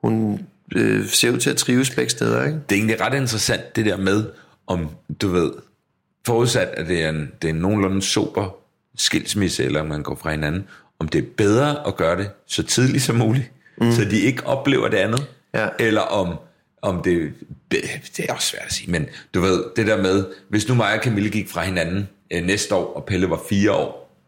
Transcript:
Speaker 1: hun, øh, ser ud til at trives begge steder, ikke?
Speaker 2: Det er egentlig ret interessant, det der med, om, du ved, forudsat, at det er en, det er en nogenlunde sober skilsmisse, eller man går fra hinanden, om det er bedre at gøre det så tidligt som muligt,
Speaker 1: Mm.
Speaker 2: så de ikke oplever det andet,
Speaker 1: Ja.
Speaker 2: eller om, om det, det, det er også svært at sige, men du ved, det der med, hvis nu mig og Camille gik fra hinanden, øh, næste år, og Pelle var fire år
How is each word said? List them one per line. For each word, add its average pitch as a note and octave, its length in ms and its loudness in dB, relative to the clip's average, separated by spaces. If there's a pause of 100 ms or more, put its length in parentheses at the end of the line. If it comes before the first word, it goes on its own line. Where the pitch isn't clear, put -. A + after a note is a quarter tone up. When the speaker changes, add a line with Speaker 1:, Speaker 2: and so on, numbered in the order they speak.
Speaker 1:
hun, A2 360 0 (360)
øh, G#2+ 320 2
ser A#2 240 2
ud B2 60 0
til B2 120 0
at B2+ 80 0
trives B2+ 320 2
begge B2+ 200 -2
steder, A#2 360 0
ikke? D3+ 120 -2 (120)
Speaker 2:
Det G2+ 60 4
er G2+ 40 2
egentlig A2 220 0
ret A2+ 120 0
interessant, A#2+ 640 -2
det A2 100 0
der F#2+ 120 0
med, G2 260 2 (440)
om, E2+ 220 -2 (320)
du G#2 60 0
ved, F2 240 2 (720)
forudsat, A#2+ 480 2
at E2 140 -6
det E2+ 160 0
er D#2+ 60 0
en, D2+ 220 -6 (100)
det E2 80 0
er D#2+ 40 -2
en D#2+ 60 -2
nogenlunde G2 420 0
sober - 540 -2 (420)
skilsmisse, - 680 -2
eller C#2+ 200 0
man D2+ 200 -6
går C#2 180 -6
fra D#2+ 100 -4
hinanden, D#2 320 -2 (360)
om D#2+ 80 -2
det - 120 0
er - 80 -4 (100)
bedre B2+ 500 2
at - 80 -4
gøre F2 220 2
det G2+ 120 -4 (180)
så - 160 -4
tidligt C3 400 2
som A#2 120 0
muligt, A#2+ 300 2 (360)
Speaker 1:
Mm. A#2 100 4
Speaker 2:
så A2+ 140 4
de G2 140 2
ikke B2 280 0
oplever B2+ 400 2
det G#2 100 2
andet, A2 280 0 (280)
Speaker 1:
Ja. A2 140 0 (120)
Speaker 2:
eller A2 220 4
om, F2 340 -2 (460)
om F#2 220 -2
det, E2+ 280 2 (400)
det, - 80 0 (380)
det - 120 -6
er - 40 -2
også - 140 -2
svært - 180 -6
at - 80 -6
sige, - 180 -6
men D#2+ 140 0 (280)
du F#2 80 2
ved, F#2 220 2 (120)
det A2 120 2
der G#2+ 140 4
med, F#2+ 240 2 (240)
hvis G#2 200 0
nu B2+ 60 4
mig G#2+ 220 4
og A2+ 60 -4
Camille G#2 260 0
gik G2 200 -4
fra E2+ 140 -4
hinanden, F#2 440 -2 (260)
øh, F2 120 -2
næste G2+ 300 0
år, F2 200 -2
og - 120 -10
Pelle F#2 220 2
var E2 100 -2 (100)
fire C#3 220 4
år - 460 -4 (100)